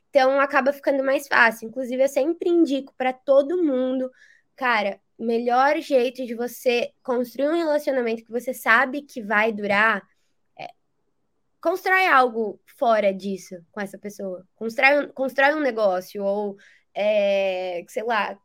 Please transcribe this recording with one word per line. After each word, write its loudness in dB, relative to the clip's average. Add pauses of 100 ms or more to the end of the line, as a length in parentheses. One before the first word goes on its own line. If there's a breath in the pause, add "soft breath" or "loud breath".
(100)
Então, 4
acaba 2
ficando 0
mais 0
fácil. 2
Inclusive, -2
eu 4
sempre -2
indico 2
pra -2
todo 2
mundo, -2 (460 soft breath)
cara, -2 (180)
melhor 2
jeito 0
de -8
você -2 (100)
construir -2
um 0
relacionamento -2
que -20
você -6
sabe 2
que -14
vai 0
durar, 0 (560)
é, -16 (920)
constrói 0
algo 2 (160)
fora 2
disso -10 (160)
com -12
essa -10
pessoa. -12
Constrói 2
um, -16
constrói 0
um -4
negócio, -2
ou, -4 (380 soft breath)
é, 0
sei -8
lá, -2